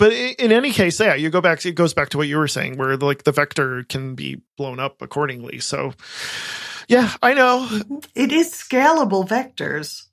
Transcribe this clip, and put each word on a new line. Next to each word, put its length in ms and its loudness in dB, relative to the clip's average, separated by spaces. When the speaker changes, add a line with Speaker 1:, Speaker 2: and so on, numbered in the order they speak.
Speaker 1:
But 100 8
i-, 240 -4
in 140 2
any 220 4
case, 260 2
yeah, 160 4
you 160 -2
go 100 2
back 200 2
to, 80 -4
it 80 -6
goes 180 2
back 140 -2
to 100 -4
what 80 0
you 100 -2
were 120 2
saying, 280 -6
where, 200 -2
like, 260 -2
the 80 4
vector 540 -2
can 320 -8
be 260 -10
blown 240 -8
up 200 -8
accordingly. 600 -6
So, 320 -6
yeah, 340 4
I 120 4
know. 360 4
Speaker 2:
Mm-hmm. 280 -6
It 160 2
is 180 2
scalable 760 2
vectors. 880 -6